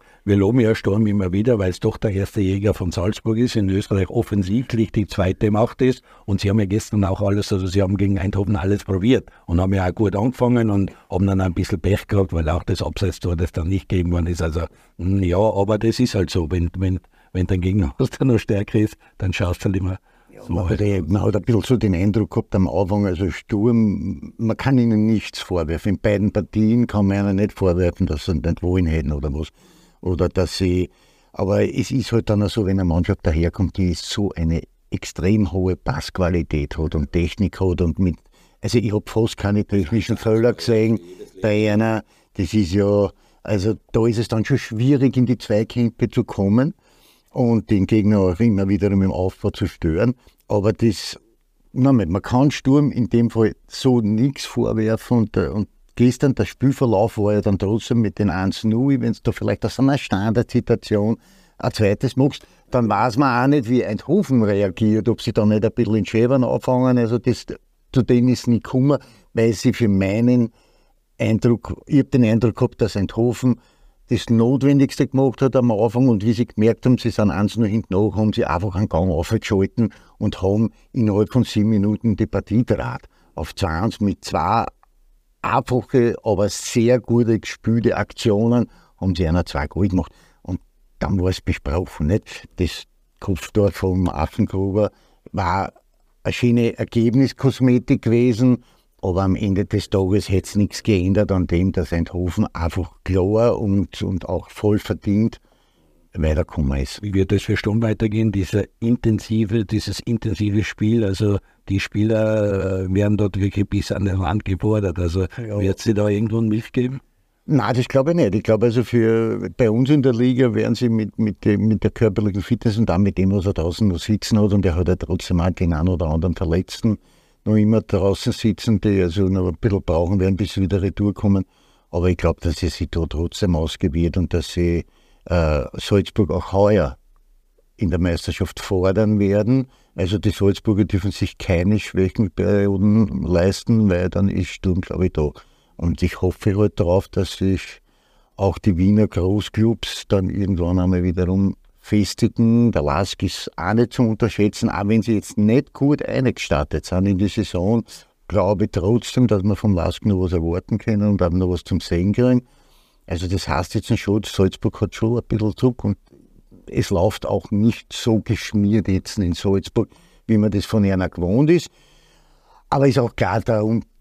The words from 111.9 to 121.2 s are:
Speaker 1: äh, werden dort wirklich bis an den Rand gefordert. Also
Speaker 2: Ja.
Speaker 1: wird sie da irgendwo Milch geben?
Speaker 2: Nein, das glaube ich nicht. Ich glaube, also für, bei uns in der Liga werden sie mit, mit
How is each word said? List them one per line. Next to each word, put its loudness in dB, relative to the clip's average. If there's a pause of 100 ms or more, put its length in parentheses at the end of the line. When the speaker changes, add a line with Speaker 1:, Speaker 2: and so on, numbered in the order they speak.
Speaker 1:
äh, -4
werden 2
dort -2
wirklich 0
bis -4
an -2
den -2
Rand -2
gefordert. -2
Also -2 (120)
Speaker 2:
Ja. -8
Speaker 1:
wird 0
sie 0
da 0
irgendwo 0
Milch -2
geben? -2 (460)
Speaker 2:
Nein, 2
das 0
glaube 2
ich 0
nicht. 2
Ich -2
glaube, 2
also 0
für, 0
bei 2
uns 2
in 4
der 4
Liga 2
werden 0
sie 0
mit, -2
mit -2